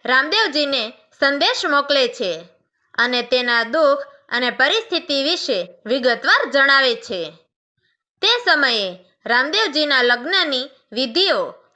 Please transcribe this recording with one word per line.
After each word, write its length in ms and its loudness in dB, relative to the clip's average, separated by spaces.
રામદેવજીને 760 0
સંદેશ 460 0
મોકલે 420 2
છે 240 -6
અને 240 2
તેના 420 2
દુઃખ 380 2
અને 220 -2
પરિસ્થિતિ 760 0
વિશે 440 -2
વિગતવાર 640 0
જણાવે 440 4
છે. 380 -10
તે 80 0
સમયે 420 0
રામદેવજીના 760 0
લગ્નની 680 0
વિધિઓ 640 -2